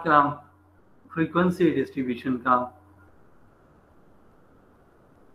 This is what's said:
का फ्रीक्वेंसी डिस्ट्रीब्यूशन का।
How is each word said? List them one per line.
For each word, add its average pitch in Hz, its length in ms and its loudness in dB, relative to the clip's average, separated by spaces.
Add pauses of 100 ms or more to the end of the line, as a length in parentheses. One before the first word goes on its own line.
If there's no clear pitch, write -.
का 151 180 4 (880)
फ्रीक्वेंसी 170 640 0
डिस्ट्रीब्यूशन 131 680 -4
का। 123 180 2 (2750)